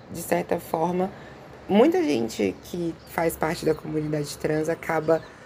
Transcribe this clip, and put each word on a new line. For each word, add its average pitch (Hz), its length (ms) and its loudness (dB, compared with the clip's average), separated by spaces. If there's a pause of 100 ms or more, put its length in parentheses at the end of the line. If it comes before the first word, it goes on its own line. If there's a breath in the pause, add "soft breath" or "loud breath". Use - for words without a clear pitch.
(100)
de 165 120 -8
certa 175 360 0
forma, 175 520 0 (580 loud breath)
muita 320 340 6
gente 226 640 0
que 170 300 -4 (140)
faz 165 280 0
parte 156 300 -2
da 156 80 4
comunidade 151 640 -4
trans 156 320 0
acaba 160 520 2 (240 loud breath)